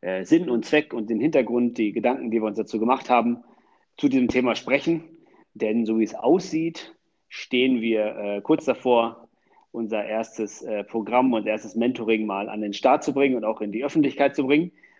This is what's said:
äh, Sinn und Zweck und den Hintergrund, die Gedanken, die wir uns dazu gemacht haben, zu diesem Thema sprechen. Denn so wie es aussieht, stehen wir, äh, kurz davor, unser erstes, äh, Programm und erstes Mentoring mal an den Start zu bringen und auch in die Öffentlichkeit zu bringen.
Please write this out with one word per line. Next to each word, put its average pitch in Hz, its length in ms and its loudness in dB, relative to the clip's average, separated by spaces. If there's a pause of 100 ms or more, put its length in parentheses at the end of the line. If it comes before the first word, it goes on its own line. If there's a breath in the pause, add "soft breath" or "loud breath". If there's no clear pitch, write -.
äh, 92 220 -4
Sinn 170 240 4
und 117 160 0
Zweck - 280 2
und 113 160 -8
den 110 120 0
Hintergrund, 123 560 0
die 107 160 -2
Gedanken, 120 360 -2
die 110 120 0
wir 110 60 -2
uns 101 100 -4
dazu 110 200 -6
gemacht 120 320 0
haben, 120 340 2 (520 soft breath)
zu 147 140 2
diesem 127 180 2
Thema 123 260 2
sprechen. 143 520 -2 (480 soft breath)
Denn 113 320 0
so 110 120 0
wie 110 60 4
es 104 100 -4
aussieht, 165 800 -2 (360)
stehen 127 500 0
wir, 110 380 -2
äh, 101 240 -4
kurz 160 240 0
davor, 117 640 0 (420 soft breath)
unser 110 320 -4
erstes, 110 580 -6
äh, 104 220 -6
Programm 117 480 0
und 110 160 0
erstes 107 280 -4
Mentoring 113 500 0
mal 101 240 -4
an 107 100 -8
den 104 140 -4
Start 131 320 2
zu 139 80 -2
bringen 135 240 2
und 107 80 -4
auch 110 160 -2
in 104 100 -6
die 113 140 -4
Öffentlichkeit 139 500 2
zu 143 100 -2
bringen. 151 280 2 (260 soft breath)